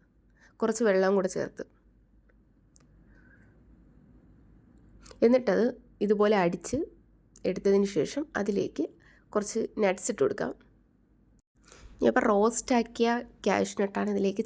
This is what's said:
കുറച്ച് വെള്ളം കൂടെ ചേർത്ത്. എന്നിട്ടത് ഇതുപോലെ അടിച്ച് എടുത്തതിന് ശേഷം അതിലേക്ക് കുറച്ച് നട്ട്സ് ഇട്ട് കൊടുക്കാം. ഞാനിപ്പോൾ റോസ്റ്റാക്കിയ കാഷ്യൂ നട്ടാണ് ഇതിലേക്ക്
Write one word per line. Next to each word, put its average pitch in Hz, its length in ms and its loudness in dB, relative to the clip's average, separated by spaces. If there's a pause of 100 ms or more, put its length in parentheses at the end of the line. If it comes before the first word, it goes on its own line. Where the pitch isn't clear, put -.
(600)
കുറച്ച് 220 300 -2
വെള്ളം 190 300 2
കൂടെ 185 180 -2
ചേർത്ത്. - 280 -8 (3500)
എന്നിട്ടത് 233 380 2 (420)
ഇതുപോലെ 208 360 4
അടിച്ച് 175 340 -2 (720)
എടുത്തതിന് 196 500 2
ശേഷം 277 260 -4 (180)
അതിലേക്ക് 202 440 -4 (480)
കുറച്ച് 208 260 -2 (220)
നട്ട്സ് 190 280 0
ഇട്ട് - 120 -4
കൊടുക്കാം. - 300 -2 (1500)
ഞാനിപ്പോൾ 240 260 2
റോസ്റ്റാക്കിയ 233 800 0 (380)
കാഷ്യൂ 196 340 0
നട്ടാണ് 202 320 -2
ഇതിലേക്ക് 196 340 -2